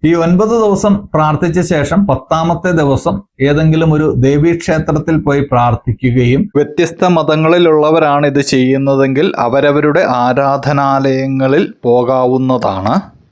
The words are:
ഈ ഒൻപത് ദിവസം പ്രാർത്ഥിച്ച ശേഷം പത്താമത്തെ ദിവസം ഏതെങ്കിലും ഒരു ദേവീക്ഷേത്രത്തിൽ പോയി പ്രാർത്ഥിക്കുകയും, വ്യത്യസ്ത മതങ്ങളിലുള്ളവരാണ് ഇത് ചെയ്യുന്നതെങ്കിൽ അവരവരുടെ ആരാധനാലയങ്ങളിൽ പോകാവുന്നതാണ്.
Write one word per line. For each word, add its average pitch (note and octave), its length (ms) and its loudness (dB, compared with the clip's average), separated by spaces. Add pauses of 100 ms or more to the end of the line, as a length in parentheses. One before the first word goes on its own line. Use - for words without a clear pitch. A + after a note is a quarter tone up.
ഈ D#3 100 2
ഒൻപത് F3+ 400 2 (100)
ദിവസം G3+ 300 0 (200)
പ്രാർത്ഥിച്ച D#3 460 0
ശേഷം E3+ 460 -2
പത്താമത്തെ E3 680 -2
ദിവസം D3 440 0 (260)
ഏതെങ്കിലും D#3+ 520 2
ഒരു D3+ 140 0 (100)
ദേവീക്ഷേത്രത്തിൽ D#3 1000 0
പോയി C#3+ 240 0 (100)
പ്രാർത്ഥിക്കുകയും, A#2+ 880 0 (140)
വ്യത്യസ്ത D#3+ 500 -2
മതങ്ങളിലുള്ളവരാണ് D#3 1200 2
ഇത് C#3 140 0
ചെയ്യുന്നതെങ്കിൽ C3+ 840 0 (100)
അവരവരുടെ C#3+ 720 0
ആരാധനാലയങ്ങളിൽ C3+ 1600 0 (180)
പോകാവുന്നതാണ്. B2 1300 0 (180)